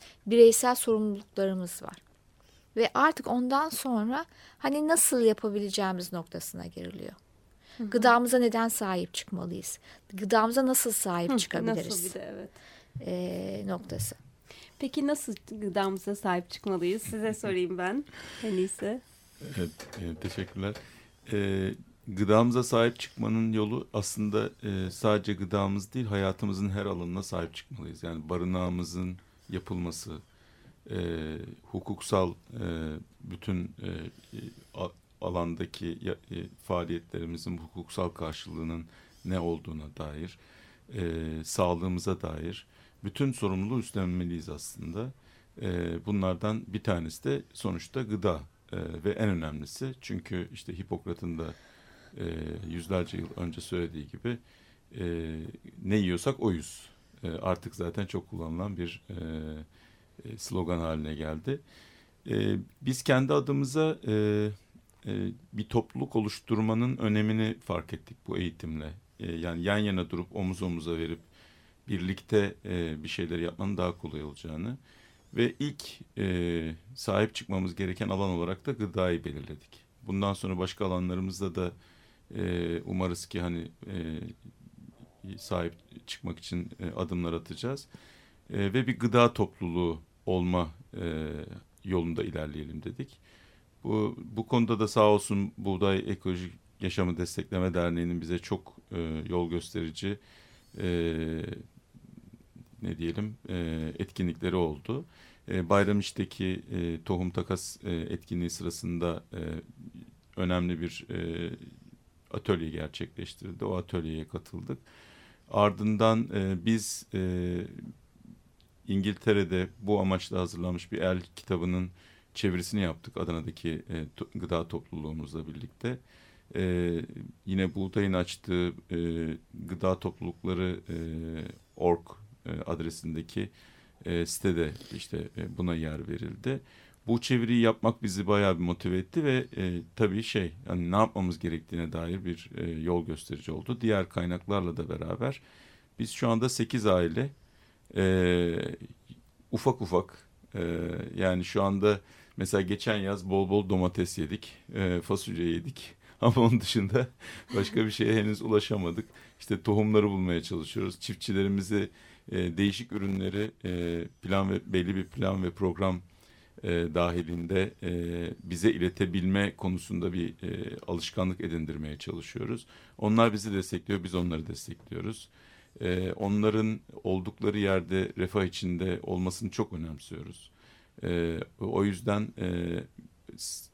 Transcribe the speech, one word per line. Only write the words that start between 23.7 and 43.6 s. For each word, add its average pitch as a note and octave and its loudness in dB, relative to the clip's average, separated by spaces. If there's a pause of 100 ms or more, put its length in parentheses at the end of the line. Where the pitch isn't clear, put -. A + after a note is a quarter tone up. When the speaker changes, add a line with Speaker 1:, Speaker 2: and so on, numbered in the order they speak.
Speaker 3:
aslında, G#2+ 0 (120)
e, F#2+ -2
sadece G#2 2
gıdamız G2 0
değil, B2 -2
hayatımızın G2 0
her G2+ -2
alanına F2 -4
sahip E2+ -4
çıkmalıyız. D#2 -12
Yani D#2+ -8
barınağımızın F2+ -2 (320)
yapılması, F2+ -6 (760)
e, G2+ -6 (680)
hukuksal, F#2+ 0 (260)
e, G#2 -6 (560)
bütün, F#2 -4
e, - -10 (840)
a-, F2+ -4 (320)
alandaki E2+ -4
ya-, - -6
e, F2 -8 (160)
faaliyetlerimizin E2+ -4
hukuksal F2 -4
karşılığının E2 -6 (400)
ne F2+ 0
olduğuna D#2 -4
dair, D#2 -10 (560)
e, E2 -4
sağlığımıza F2+ 2
dair D#2+ -6 (380)
bütün C3+ 0
sorumluluğu G#2 0